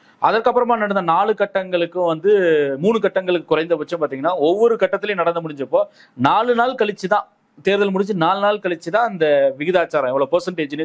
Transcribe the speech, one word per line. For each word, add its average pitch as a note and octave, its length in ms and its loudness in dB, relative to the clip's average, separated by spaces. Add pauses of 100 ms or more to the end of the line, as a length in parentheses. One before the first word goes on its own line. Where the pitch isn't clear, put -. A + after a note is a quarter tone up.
(220)
அதற்கப்புறமா A#3 540 2
நடந்த G3+ 240 -2
நாலு F#3 340 2
கட்டங்களுக்கும் F3+ 720 -2
வந்து, E3 240 0 (480)
மூணு G#3+ 200 0
கட்டங்களுக்கு F#3 460 -2
குறைந்தபட்சம் D#3+ 560 -2
பாத்தீங்கன்னா, C#3+ 380 -2
ஒவ்வொரு G#3 360 2
கட்டத்திலயும் G3 400 -2
நடந்து E3+ 340 -2
முடிஞ்சப்போ D3 360 -2 (300)
நாலு G3 400 2
நாள் B3 200 0
கழிச்சு G#3 340 -4
தான், G3+ 200 0 (340)
தேர்தல் G3+ 280 0
முடிஞ்சு F#3+ 240 -2
நாலு F3+ 260 0
நாள் G#3 180 2
கழிச்சு F3 320 -6
தான் A3+ 180 2
அந்த D3 500 2
விகிதாச்சாரம் D#3+ 480 0
எவ்வளவு C3+ 240 0
பெர்சன்டேஜ்னே D#3+ 540 -4